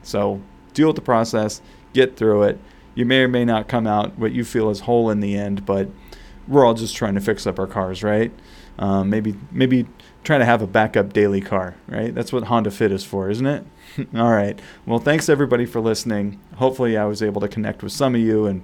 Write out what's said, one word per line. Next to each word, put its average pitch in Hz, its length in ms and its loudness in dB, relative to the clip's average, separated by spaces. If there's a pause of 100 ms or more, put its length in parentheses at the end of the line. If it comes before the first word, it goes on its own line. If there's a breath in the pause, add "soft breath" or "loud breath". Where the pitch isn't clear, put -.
So 101 380 -4 (340)
deal 156 140 4
with 156 80 2
the - 60 -8
process, 113 600 0 (300 loud breath)
get 127 240 4
through 104 280 4
it. - 140 2 (360 loud breath)
You 120 120 0
may 131 160 4
or 127 60 4
may 123 160 0
not 110 240 0
come 117 180 -2
out 104 320 -2
what 113 140 -2
you 120 120 -4
feel 113 260 0
is 101 100 -4
whole 117 300 2
in 104 100 0
the 101 160 -2
end, 101 280 -6
but 101 240 0 (580 loud breath)
we're 135 180 6
all 117 100 6
just 113 200 -6
trying 101 200 -2
to 101 60 0
fix 101 260 -2
up 92 120 -4
our 95 80 -4
cars, 92 360 -6
right? 110 280 2 (480 loud breath)
Um, 98 300 0
maybe, 107 280 -2 (140)
maybe 127 360 2 (380 loud breath)
try 151 140 2
to 120 60 4
have 117 180 2
a 101 40 -4
backup 107 460 2
daily 101 280 2
car, 92 360 -4 (120)
right? 110 260 -6
That's 117 180 -6
what 120 120 -2
Honda 110 260 0
Fit 101 220 0
is 95 120 -4
for, 98 260 -4
isn't 120 160 -2
it? 143 180 -4 (260 loud breath)
<laughs> - 240 -10
All 117 180 2
right. 101 260 0 (260 loud breath)
Well, 117 140 -2
thanks 151 300 0
everybody 127 360 2
for 117 160 -4
listening. 104 600 -2 (160)
Hopefully 131 400 0
I 107 80 0
was 104 180 -2
able 104 180 -2
to 101 80 -2
connect 107 340 -6
with 101 100 -10
some 131 220 0
of 117 60 2
you 110 260 2
and 95 180 -4